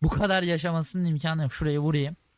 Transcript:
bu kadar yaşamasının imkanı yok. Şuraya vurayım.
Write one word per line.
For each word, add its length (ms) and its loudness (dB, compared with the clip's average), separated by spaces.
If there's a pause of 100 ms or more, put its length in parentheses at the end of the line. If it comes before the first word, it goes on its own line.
bu 60 2
kadar 340 2
yaşamasının 640 0
imkanı 380 0
yok. 120 -2
Şuraya 260 0
vurayım. 360 0 (220)